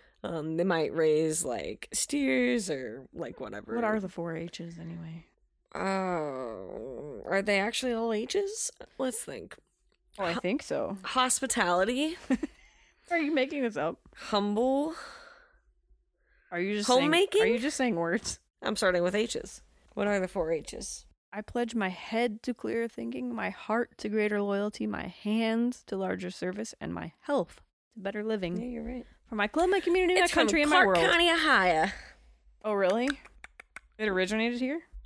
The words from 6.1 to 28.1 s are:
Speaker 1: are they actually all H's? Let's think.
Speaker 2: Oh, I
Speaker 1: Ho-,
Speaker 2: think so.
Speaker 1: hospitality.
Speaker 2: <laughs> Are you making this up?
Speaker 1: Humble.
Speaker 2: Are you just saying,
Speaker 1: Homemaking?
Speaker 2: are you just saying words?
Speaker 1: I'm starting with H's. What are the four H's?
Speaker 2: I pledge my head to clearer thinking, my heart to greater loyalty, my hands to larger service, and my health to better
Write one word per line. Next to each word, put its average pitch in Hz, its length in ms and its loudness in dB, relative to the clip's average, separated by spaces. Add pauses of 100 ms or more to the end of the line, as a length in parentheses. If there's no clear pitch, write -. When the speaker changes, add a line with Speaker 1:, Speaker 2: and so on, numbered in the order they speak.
Speaker 1:
are 196 180 0
they 202 160 2
actually 233 340 -2
all 226 200 -2
H's? 392 580 -2 (260)
Let's 254 220 -2
think. 101 360 -10 (640)
Speaker 2:
Oh, 202 60 -2
I 170 80 0
Speaker 1:
Ho-, - 60 -2
Speaker 2:
think 240 240 -2
so. 139 400 -4
Speaker 1:
hospitality. 247 1120 2 (120)
Speaker 2:
<laughs> - 840 -6
Are 339 80 2
you 302 140 0
making 277 280 0
this 226 160 0
up? 151 220 -2 (160)
Speaker 1:
Humble. 247 800 0 (1600)
Speaker 2:
Are 175 80 -4
you 196 180 0
just 208 100 0
saying, 254 140 8
Speaker 1:
Homemaking? 359 400 4
Speaker 2:
are 440 60 6
you 226 120 4
just 269 180 -2
saying 247 180 2
words? 170 440 -2 (240)
Speaker 1:
I'm 214 120 0
starting 180 280 2
with 185 100 2
H's. - 480 -4 (320)
What 202 140 0
are 202 120 2
the 185 80 -2
four 175 240 -2
H's? - 540 -6 (260)
Speaker 2:
I 202 100 -8
pledge 233 340 -4
my 202 140 0
head 226 540 -2
to 247 100 -2
clearer 233 340 -4
thinking, 240 480 -8
my 190 160 -2
heart - 480 -4
to 214 100 -6
greater 208 320 0
loyalty, 202 460 -2
my 202 200 -6
hands 226 800 0
to 196 100 -4
larger 190 340 -2
service, 196 500 -6
and 170 120 -6
my 165 180 -8 (100)
health 262 400 -2 (320)
to 226 60 -16
better 202 240 -6